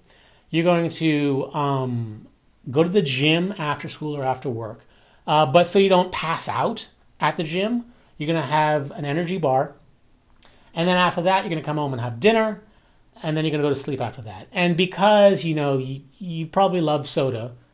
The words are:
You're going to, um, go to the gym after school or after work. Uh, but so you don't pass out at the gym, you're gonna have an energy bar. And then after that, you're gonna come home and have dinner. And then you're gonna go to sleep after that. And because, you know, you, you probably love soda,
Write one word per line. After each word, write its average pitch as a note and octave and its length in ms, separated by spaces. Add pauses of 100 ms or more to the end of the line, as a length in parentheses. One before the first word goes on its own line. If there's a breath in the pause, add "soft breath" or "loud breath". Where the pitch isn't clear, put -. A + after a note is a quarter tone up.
(500 soft breath)
You're E3 140
going E3+ 240
to, D3 640
um, B2+ 760 (440)
go C#3 100
to F3 80
the G3+ 120
gym D#3 560
after D3 320
school D3 260
or C#3+ 80
after C3 260
work. A2+ 360 (420 soft breath)
Uh, D#3 160
but D#3+ 220
so G3 140
you G3 100
don't F3+ 220
pass - 360
out D3+ 400 (320)
at D#3 160
the F3+ 80
gym, G3+ 420 (300 soft breath)
you're D3+ 120
gonna D#3+ 180
have D3+ 460
an D3 140
energy E3+ 340
bar. C#3+ 340 (1000 soft breath)
And E3+ 120
then F3+ 100
after F3 260
that, F#3+ 200
you're G3+ 60
gonna D#3 140
come D3+ 140
home C#3+ 160
and A#2+ 80
have A#2 180
dinner. A3 420 (600 soft breath)
And D#3 120
then D#3 80
you're D#3 80
gonna D3 120
go D3 60
to C#3 60
sleep C#3 240
after A#2+ 220
that. G2+ 320
And F3 240
because, G3 680
you E3 120
know, C#3+ 240
you, C3 220 (180)
you E3 260
probably F#3 340
love D3+ 300
soda, B2 440 (200 soft breath)